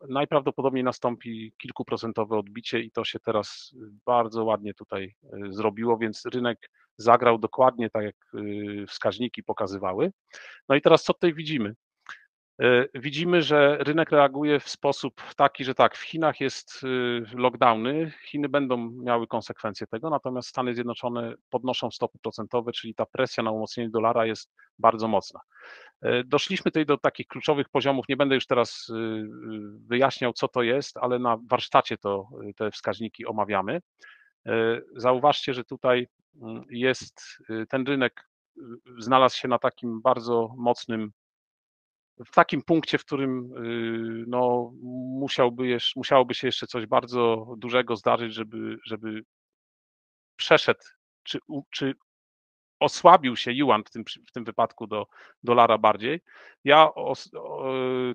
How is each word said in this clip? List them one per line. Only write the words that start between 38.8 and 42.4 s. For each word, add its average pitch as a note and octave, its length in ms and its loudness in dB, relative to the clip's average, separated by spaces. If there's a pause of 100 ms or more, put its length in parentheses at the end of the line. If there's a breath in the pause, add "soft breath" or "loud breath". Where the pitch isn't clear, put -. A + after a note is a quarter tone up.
znalazł B2+ 400 4
się - 100 -4
na B2 120 2
takim A#2 420 -4
bardzo A#2 560 0
mocnym, A#2 540 -2 (1120)
w - 60 -20
takim E3 300 2